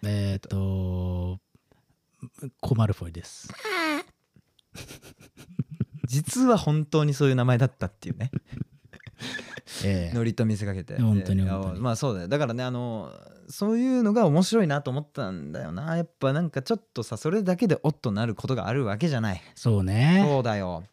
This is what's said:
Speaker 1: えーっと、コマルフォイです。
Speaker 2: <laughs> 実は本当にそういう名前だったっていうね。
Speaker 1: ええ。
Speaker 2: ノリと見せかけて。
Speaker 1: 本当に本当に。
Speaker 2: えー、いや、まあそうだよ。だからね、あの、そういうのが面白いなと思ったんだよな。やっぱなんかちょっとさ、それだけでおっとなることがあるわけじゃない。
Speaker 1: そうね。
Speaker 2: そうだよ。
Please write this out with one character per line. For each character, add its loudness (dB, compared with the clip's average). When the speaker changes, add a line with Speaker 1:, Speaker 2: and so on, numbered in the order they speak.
Speaker 1:
え 0
ー -2
っ -6
と、 -2
コ 0
マ 4
ル 2
フ -12
ォ -10
イ -12
で -12
す。 -18
Speaker 2:
<laughs> -12
実 -2
は 6
本 2
当 2
に 2
そ 2
う 6
い 4
う 4
名 2
前 4
だ 4
っ -4
た -4
っ -8
て -18
い -4
う -8
ね。 -4
Speaker 1:
え 0
え。 -2
Speaker 2:
ノ 0
リ -2
と 0
見 0
せ -6
か -4
け -8
て。 -4
Speaker 1:
本 4
当 0
に 4
本 2
当 -2
に。 -
Speaker 2:
え -4
ー、 -4
い -8
や、 -6
ま 0
あ -2
そ -2
う -2
だ -4
よ。 -8
だ 0
か 0
ら -2
ね、 -4
あ -4
の、 -6
そ -2
う 2
い 2
う 2
の 4
が 6
面 6
白 4
い 4
な -2
と -4
思 -2
っ -12
た -6
ん -8
だ -8
よ -8
な。 -4
や 0
っ -12
ぱ 2
な 0
ん -2
か -4
ち -2
ょ -2
っ -6
と -6
さ、 -8
そ -4
れ 0
だ 0
け 0
で 2
お 0
っ 2
と -4
な 0
る -2
こ -10
と 0
が -4
あ 0
る 0
わ -2
け 0
じ 0
ゃ 0
な 0
い。 -8
Speaker 1:
そ 2
う 2
ね。 6
Speaker 2:
そ 4
う 2
だ 0
よ。 -4